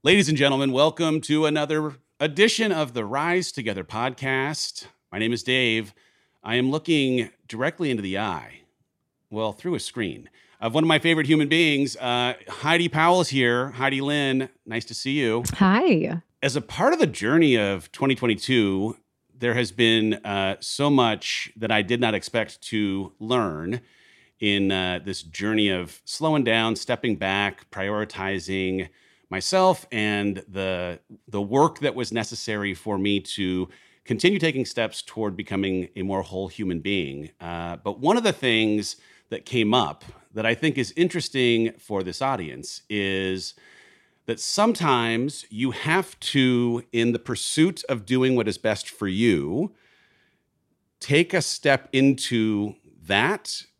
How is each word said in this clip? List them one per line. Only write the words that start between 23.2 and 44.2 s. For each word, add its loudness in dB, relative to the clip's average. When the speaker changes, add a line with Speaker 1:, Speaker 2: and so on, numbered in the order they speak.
Speaker 1:
in, 2
uh, 0
this -8
journey 0
of -4
slowing 0
down, 2
stepping -4
back, -4
prioritizing -4
myself 0
and -2
the, -6
the -4
work 2
that -2
was -6
necessary -4
for -4
me 0
to -4
continue 2
taking 0
steps -4
toward -6
becoming -2
a -6
more -2
whole -8
human -6
being. -4
Uh, -8
but -6
one 2
of 0
the 2
things 0
that -10
came 0
up 0
that -4
I 2
think -2
is -4
interesting 2
for -4
this -6
audience -6
is -2